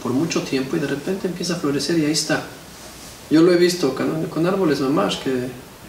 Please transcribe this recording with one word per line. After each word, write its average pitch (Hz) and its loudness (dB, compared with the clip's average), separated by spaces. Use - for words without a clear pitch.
por 117 -2
mucho 165 0
tiempo 135 -2
y - 0
de 143 -2
repente 180 -4
empieza 170 -4
a - -6
florecer 147 0
y 156 4
ahí 147 2
está. 165 0
Yo 156 8
lo 175 8
he 175 6
visto 175 4
con, 156 -2
con 160 0
árboles 180 2
mamash 160 0
que, 127 -2